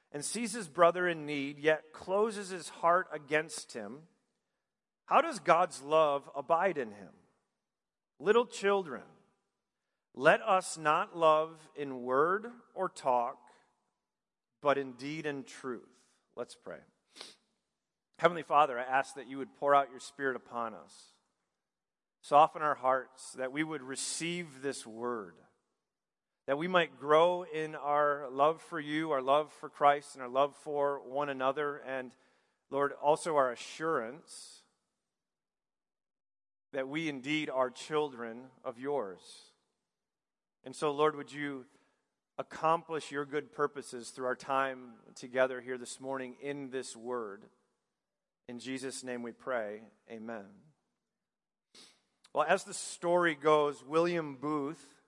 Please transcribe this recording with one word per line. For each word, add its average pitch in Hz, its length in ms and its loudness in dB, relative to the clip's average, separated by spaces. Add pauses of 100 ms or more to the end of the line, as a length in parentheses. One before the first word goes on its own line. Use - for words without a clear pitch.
(120)
and 147 120 -6
sees 220 280 -4
his 208 160 -8
brother 175 400 4
in 156 180 -2
need, 147 320 -4
yet 151 340 0
closes 202 580 -2
his 175 180 -10
heart 175 440 2
against 151 600 -4
him, 117 300 -10 (1040)
how 202 140 4
does 294 200 -2
God's 165 420 4
love 143 540 2
abide 165 420 2
in 113 140 -4
him? 98 180 -18 (1120)
Little 214 260 4
children, 196 560 -2 (1120)
let 165 280 6
us 185 360 0
not 170 400 0
love 160 380 4 (180)
in 135 280 -8
word 156 440 2 (260)
or 180 160 -4
talk, 127 480 0 (1300)
but 139 160 2
in 135 140 -6
deed 147 340 -10
and 143 180 -6
truth. 123 380 -12 (540)
Let's - 180 -10
pray. 82 240 -16 (1400)
Heavenly 170 260 0
Father, 147 340 4
I 127 60 -4
ask 131 320 0
that 120 120 -12
you 135 100 -10
would 131 180 -10
pour 143 180 4
out 139 160 4
your 131 80 -16
Spirit 131 380 -4
upon 117 380 -8
us. 78 200 -20 (1300)
Soften 156 420 6
our 147 140 2
hearts, 127 560 -2
that 127 180 -6
we 147 140 -2
would 156 180 -8
receive 147 800 -8
this 135 240 -6
word, 113 480 -8 (1120)
that 135 100 0
we 165 120 -2
might 165 320 2
grow 170 520 6
in 156 220 -6
our 147 560 0
love 147 320 4
for 170 160 -10
you, 151 320 -4
our 139 100 0
love 143 340 2
for - 140 -14
Christ, 143 460 4
and 135 80 -14
our 123 60 -8
love 135 340 2
for 143 420 0
one 139 240 -4
another, 139 500 -2
and, 131 360 -8 (560)
Lord, 139 220 0 (100)
also 156 320 2
our 135 160 4
assurance 139 1120 -6 (2000)
that 135 160 -6
we 160 200 -4
indeed 147 420 -4
are 131 200 2
children 123 720 -4 (220)
of 120 140 -8
yours. 123 420 -4 (1400)
And 131 120 -14
so, 151 160 0
Lord, 151 240 2
would 139 160 -12
you 143 320 -8 (720)
accomplish 160 720 -2
your 143 140 -4
good 143 280 -6
purposes 135 580 -4
through 127 160 -6
our 127 100 0
time 131 560 -2 (220)
together 131 460 0
here 127 160 -8
this 123 240 -12
morning 131 400 -8
in 143 300 -8
this 123 260 -8
word. 113 460 -8 (1040)
In 120 100 -12
Jesus' 127 460 -10
name 123 180 -8
we 120 100 -10
pray, 110 500 -6 (280)
amen. 110 360 -12 (1900)
Well, 147 140 0
as 190 160 2
the 196 100 -12
story 175 600 2
goes, 147 500 4
William 160 520 0
Booth, 147 460 -4 (260)